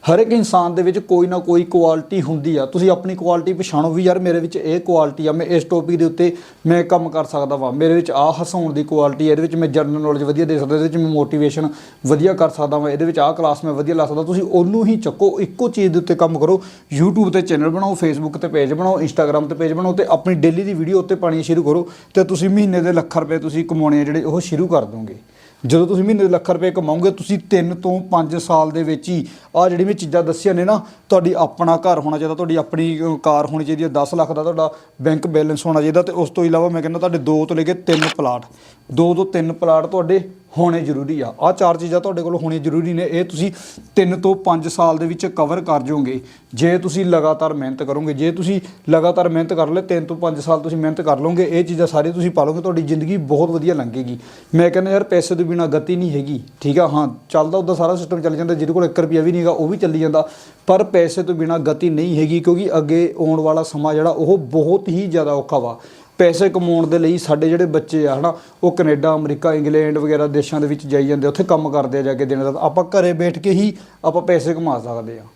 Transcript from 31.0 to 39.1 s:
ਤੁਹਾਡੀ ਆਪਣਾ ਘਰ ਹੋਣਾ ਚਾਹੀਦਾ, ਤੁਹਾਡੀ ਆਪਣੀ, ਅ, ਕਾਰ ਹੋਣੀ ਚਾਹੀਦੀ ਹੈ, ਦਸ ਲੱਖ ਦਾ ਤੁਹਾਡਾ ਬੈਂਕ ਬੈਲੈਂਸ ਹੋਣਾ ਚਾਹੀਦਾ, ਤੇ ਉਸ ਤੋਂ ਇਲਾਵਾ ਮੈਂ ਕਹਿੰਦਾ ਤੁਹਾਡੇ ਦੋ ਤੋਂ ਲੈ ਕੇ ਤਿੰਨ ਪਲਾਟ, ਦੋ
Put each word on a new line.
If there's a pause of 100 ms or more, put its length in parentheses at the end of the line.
ਤੁਹਾਡੀ
ਆਪਣਾ
ਘਰ
ਹੋਣਾ
ਚਾਹੀਦਾ,
ਤੁਹਾਡੀ
ਆਪਣੀ,
ਅ,
ਕਾਰ
ਹੋਣੀ
ਚਾਹੀਦੀ
ਹੈ,
ਦਸ
ਲੱਖ
ਦਾ
ਤੁਹਾਡਾ (300)
ਬੈਂਕ
ਬੈਲੈਂਸ
ਹੋਣਾ
ਚਾਹੀਦਾ,
ਤੇ
ਉਸ
ਤੋਂ
ਇਲਾਵਾ
ਮੈਂ
ਕਹਿੰਦਾ
ਤੁਹਾਡੇ
ਦੋ
ਤੋਂ
ਲੈ
ਕੇ
ਤਿੰਨ (160)
ਪਲਾਟ, (460)
ਦੋ